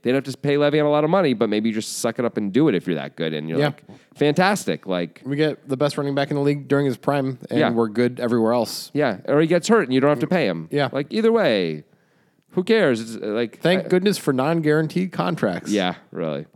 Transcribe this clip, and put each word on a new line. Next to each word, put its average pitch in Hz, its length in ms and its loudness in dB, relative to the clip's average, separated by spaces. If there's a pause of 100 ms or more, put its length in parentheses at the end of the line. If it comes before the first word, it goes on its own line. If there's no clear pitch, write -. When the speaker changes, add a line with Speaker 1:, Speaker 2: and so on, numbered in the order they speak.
Speaker 1:
they'd 127 140 0
have 135 80 -2
to 131 120 -8
pay 143 200 -2
Le'Veon 147 280 2
a 147 40 2
lot 147 160 2
of 156 60 0
money, 175 220 0
but 110 160 0
maybe 107 200 0
you 107 60 -2
just - 240 -8
suck 117 200 -4
it 123 60 -2
up 117 120 -4
and 104 160 -4
do 143 140 4
it 117 80 2
if 85 140 -4
you're 82 80 -2
that 71 180 -10
good, 80 180 -4
and 78 160 -6
you're 82 120 -2
Speaker 2:
Yeah. 147 60 2
Speaker 1:
like, - 180 -6 (320)
fantastic, 151 680 0
like 90 400 -4
Speaker 2:
We 139 120 -6
get 147 320 -2
the 135 80 -4
best 143 200 0
running 139 200 -4
back 143 140 -2
in 151 60 -2
the 143 60 0
league 143 240 0
during 143 200 2
his 123 100 0
prime, 135 420 -2 (120)
and 120 100 0
Speaker 1:
Yeah. 120 100 2
Speaker 2:
we're 117 160 0
good 120 320 0
everywhere 117 340 2
else. - 420 -2
Speaker 1:
Yeah, 131 240 0 (100)
or 143 120 4
he 165 60 4
gets 165 220 2
hurt, 214 160 4
and 127 100 -2
you 131 60 4
don't 143 100 4
have 143 100 2
to 160 60 -2
pay 175 220 0
him. 85 240 -4
Speaker 2:
Yeah. 143 180 0
Speaker 1:
Like, 139 200 -4
either 220 200 2
way, 101 540 0 (680)
who 180 140 -2
cares? 170 360 4
It's, 113 220 -10
uh, 107 60 -6
like, 110 320 -4
Speaker 2:
Thank 180 240 2
Speaker 1:
I - 40 -10
Speaker 2:
goodness 185 300 2
for 147 140 0
non-guaranteed 156 800 0
contracts. 170 580 -2
Speaker 1:
Yeah, 92 240 0 (160)
really. 76 440 -6